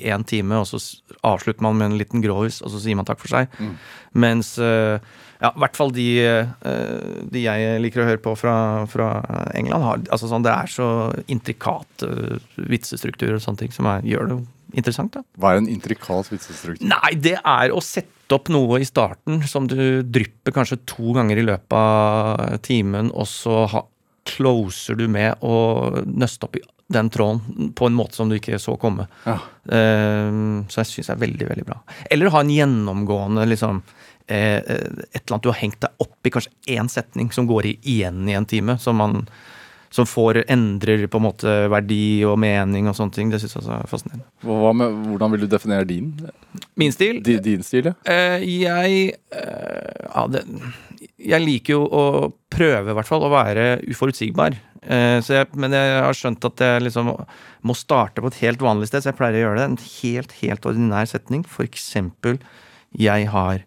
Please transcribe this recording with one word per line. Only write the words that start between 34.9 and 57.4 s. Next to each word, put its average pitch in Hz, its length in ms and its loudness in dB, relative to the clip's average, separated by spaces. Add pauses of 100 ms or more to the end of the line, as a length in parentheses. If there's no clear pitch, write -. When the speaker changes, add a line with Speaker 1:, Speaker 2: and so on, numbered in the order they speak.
Speaker 1:
et - 140 -10
eller - 160 -2
annet 123 80 -2
du - 20 6
har 113 140 -2
hengt 104 180 -6
deg - 240 -2
opp - 160 -10
i, - 80 0
kanskje - 480 -4
en 113 160 -2
setning 120 400 -4
som 123 160 0
går 107 240 2
i, 110 60 -12 (180)
igjen 92 320 -2
i 101 80 0
en 104 80 0
time, 110 320 0
som 117 240 0
man 110 220 0 (680)
som 120 140 4
får, 113 420 4
endrer 107 600 2
på 117 100 -2
en 110 80 4
måte 107 280 0 (160)
verdi 104 540 2
og 104 140 4
mening 101 500 2
og 98 80 0
sånne 104 200 -2
ting. 107 160 0
Det 107 100 0
synes 104 140 -10
jeg - 80 -10
også 113 140 -6
er 113 120 -8
fascinerende. - 360 -10 (180)
Speaker 2:
Hva, 110 180 -2
hva 110 120 8
med, 117 240 2 (100)
hvordan 107 260 0
vil 104 80 0
du 104 80 0
definere 101 400 2
din? 98 220 -4 (640)
Speaker 1:
Min 151 160 2
stil? 220 300 0
Speaker 2:
Di-, 113 180 4
din 98 240 0
stil, 127 240 0
ja. 185 60 -2 (100)
Speaker 1:
Eh, 180 400 2
jeg, 180 720 2 (180)
eh, - 720 -10
ja, - 240 0
det, 131 140 -2 (720)
jeg - 240 2
liker 151 320 0
jo 147 120 2
å 147 180 2 (460)
prøve 117 440 2
i 104 40 -2
hvert 107 120 -2
fall 156 160 2
å 143 80 0
være 110 320 4 (240)
uforutsigbar. 131 720 0 (200)
Eh, 120 420 2
så 135 180 2
jeg, 135 100 0 (100)
men 135 160 0
jeg 135 200 2 (100)
har 135 100 2
skjønt 120 320 -4
at - 160 -4
jeg 123 220 4
liksom 120 240 -2 (560)